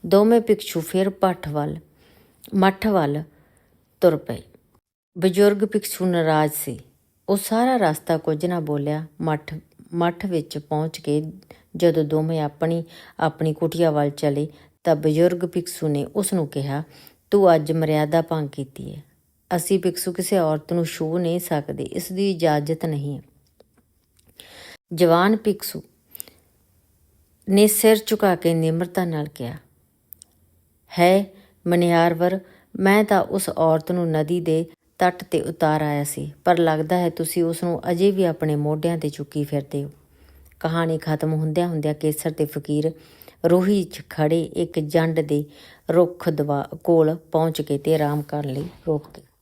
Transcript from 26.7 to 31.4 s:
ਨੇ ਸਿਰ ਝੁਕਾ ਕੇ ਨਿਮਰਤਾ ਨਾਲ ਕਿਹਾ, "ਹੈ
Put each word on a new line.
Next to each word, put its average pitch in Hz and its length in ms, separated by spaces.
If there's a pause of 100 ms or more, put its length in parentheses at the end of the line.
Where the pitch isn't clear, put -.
ਨੇ 202 180
ਸਿਰ 214 380
ਝੁਕਾ 208 300
ਕੇ 170 180
ਨਿਮਰਤਾ 165 520
ਨਾਲ 156 220
ਕਿਹਾ, 131 280 (1400)
"ਹੈ 190 260 (420)